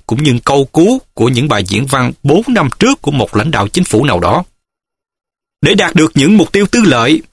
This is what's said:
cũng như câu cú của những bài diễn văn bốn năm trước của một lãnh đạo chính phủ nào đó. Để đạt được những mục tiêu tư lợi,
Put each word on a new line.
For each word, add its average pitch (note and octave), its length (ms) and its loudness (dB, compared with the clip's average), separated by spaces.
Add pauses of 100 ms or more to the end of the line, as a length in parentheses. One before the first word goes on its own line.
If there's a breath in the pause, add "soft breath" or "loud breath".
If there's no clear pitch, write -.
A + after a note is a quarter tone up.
cũng A#2+ 160 -4
như B2+ 220 0
câu C#3 200 0
cú G#3 360 0 (140)
của A#2 140 0
những C3 200 -2
bài G#2 160 -2
diễn G2+ 220 -4
văn C3 260 -2 (100)
bốn D#3 260 2
năm F#3+ 200 0 (100)
trước C4 240 0
của D3 80 -2
một A#2+ 260 -2
lãnh B2 140 -2
đạo G#2 180 -2
chính F2+ 160 -2
phủ A2 200 0
nào G2+ 160 -2
đó. A2+ 240 0 (1160)
Để F#3+ 120 2
đạt F#3+ 200 -2
được D#3+ 200 2
những D#3 220 2
mục E3+ 160 2
tiêu G3 140 0
tư A#3+ 180 0
lợi, C3 380 2 (100)